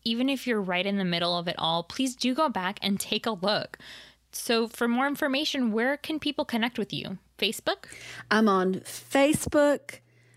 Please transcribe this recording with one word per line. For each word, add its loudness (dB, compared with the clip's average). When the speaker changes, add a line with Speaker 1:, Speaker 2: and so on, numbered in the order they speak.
Speaker 1:
even 0
if -2
you're 0
right 0
in 0
the 0
middle 0
of -4
it -2
all, 0
please -4
do 0
go 2
back -4
and 0
take -4
a 0
look. -2
So 0
for -2
more 2
information, 0
where 2
can -4
people -2
connect 0
with -4
you? -6
Facebook? -2
Speaker 2:
I'm 6
on 4
Facebook, 2